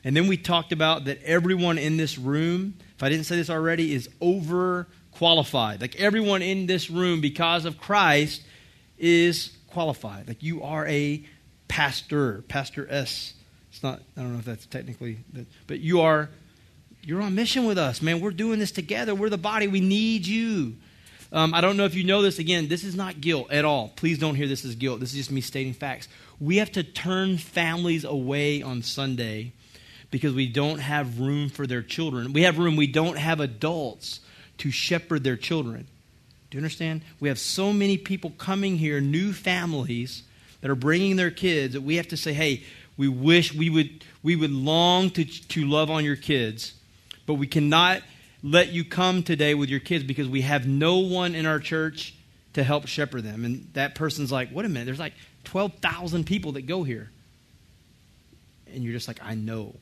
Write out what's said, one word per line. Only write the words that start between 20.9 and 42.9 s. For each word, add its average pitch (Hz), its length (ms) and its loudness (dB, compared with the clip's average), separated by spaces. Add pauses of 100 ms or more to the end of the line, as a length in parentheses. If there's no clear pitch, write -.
Um, 160 220 2
I 170 80 4
don't 196 160 4
know 202 80 4
if 170 80 0
you 185 100 -2
know 190 180 4
this. 196 180 2
Again, 165 300 0
this 170 140 -2
is 190 120 -8
not 185 260 -6
guilt 143 300 0
at 147 140 2
all. 135 240 0
Please 165 280 0
don't 151 180 0
hear 143 120 -2
this 131 180 -4
as 120 100 -8
guilt. 123 260 -4
This 123 100 -6
is 139 60 -8
just 135 140 -6
me 135 100 -2
stating 131 320 -6
facts. 131 340 -10 (320)
We 156 180 2
have 208 140 2
to 185 120 -2
turn 185 540 -2
families 165 680 0
away 143 600 0
on 127 180 -6
Sunday 120 720 -6 (580)
because 139 220 0
we 131 140 0
don't 143 320 0
have 139 400 -4
room 143 300 0
for 139 180 -6
their 123 160 -4
children. 131 500 -4
We 147 80 6
have 175 160 6
room. 170 180 4
We 151 120 4
don't 151 320 0
have 156 200 0
adults 143 840 -4 (360)
to 139 140 -4
shepherd 165 520 -2
their 127 140 0
children. 127 500 -4 (640)
Do 135 80 -12
you - 20 -6
understand? 160 440 -4 (160)
We 143 100 0
have 127 80 -2
so 190 340 -2
many 202 240 4
people 185 360 -6
coming 190 460 -2
here, 151 220 0
new 160 340 0
families 151 880 -4 (380)
that 135 100 -2
are 139 40 2
bringing 170 400 2
their 180 140 2
kids, 151 440 0
that 139 80 -6
we 147 160 0
have 165 100 -4
to 160 100 -8
say, 156 160 -4
"Hey, 147 300 0 (340)